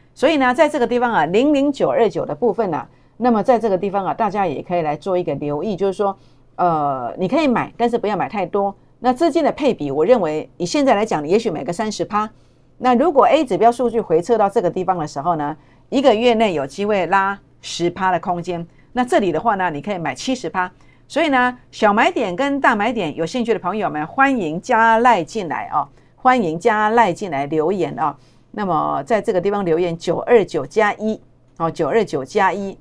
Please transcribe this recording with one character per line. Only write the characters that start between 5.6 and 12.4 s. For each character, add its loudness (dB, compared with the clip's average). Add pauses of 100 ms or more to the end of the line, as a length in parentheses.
意， -4
就 0
是 0
说， -2 (400)
呃， -2
你 -2
可 0
以 2
买， 0
但 0
是 -2
不 -4
要 -2
买 -2
太 -4
多。 -2 (240)
那 0
资 2
金 0
的 2
配 0
比， -6
我 2
认 4
为 -4 (100)
以 -4
现 0
在 4
来 2
讲， -4
也 2
许 -2
买 -6
个 -4
三 -4
十 -6
趴。 -2 (480)